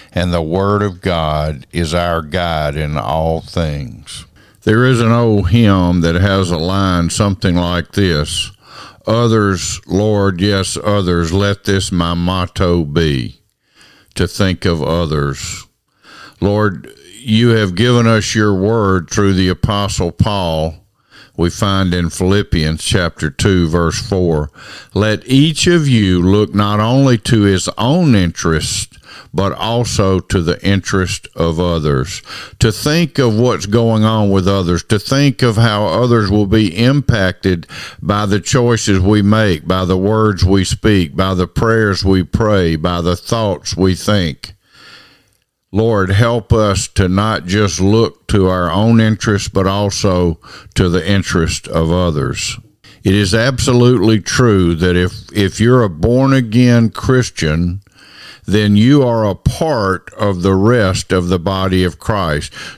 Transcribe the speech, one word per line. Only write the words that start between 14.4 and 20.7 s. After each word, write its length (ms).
of 180
others." 840
Lord, 520
you 260
have 240
given 320
us 280
your 200
word 540
through 260
the 140
Apostle 640
Paul. 640